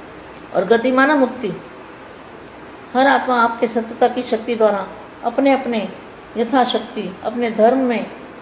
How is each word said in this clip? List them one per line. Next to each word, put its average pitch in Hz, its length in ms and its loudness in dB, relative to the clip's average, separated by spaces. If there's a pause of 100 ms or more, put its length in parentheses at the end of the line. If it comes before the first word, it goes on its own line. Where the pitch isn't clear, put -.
(560)
और 190 100 2
गति 233 260 4
माना 269 240 4
मुक्ति। 240 360 0 (1400)
हर 262 140 4
आत्मा 254 340 2
आपके 247 260 0
सत्यता 233 400 0
की 247 140 -2
शक्ति 233 340 -2
द्वारा 202 300 2 (380)
अपने 269 300 2
अपने 233 340 -2 (500)
यथाशक्ति 226 720 0 (140)
अपने 233 280 -4
धर्म 226 280 4
में 240 260 0 (360)